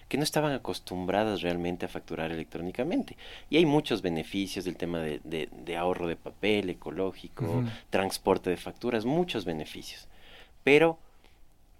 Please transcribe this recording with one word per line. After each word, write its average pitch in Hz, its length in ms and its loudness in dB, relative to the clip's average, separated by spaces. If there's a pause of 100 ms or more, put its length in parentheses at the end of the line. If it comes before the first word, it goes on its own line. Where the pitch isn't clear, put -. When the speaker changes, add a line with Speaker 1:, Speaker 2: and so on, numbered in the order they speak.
Speaker 1:
que - 80 0
no 147 60 0
estaban 151 280 2
acostumbradas 92 880 0
realmente 87 440 -2
a - 20 -6
facturar 80 460 -6
electrónicamente. 92 840 -4 (340)
Y 147 60 0
hay 170 100 8
muchos 143 360 4
beneficios 92 640 -2
del 82 100 -4
tema 85 240 -2
de, 78 240 -4
de, 78 300 -4
de - 240 -8
ahorro 87 280 0
de 82 120 -2
papel, 101 520 0
ecológico, 87 760 -6
Speaker 2:
Ujú. 117 240 0 (200)
Speaker 1:
transporte 95 600 2
de 87 80 2
facturas, 110 480 -2
muchos 143 400 0
beneficios. - 640 -6 (560)
Pero, 156 340 8 (800)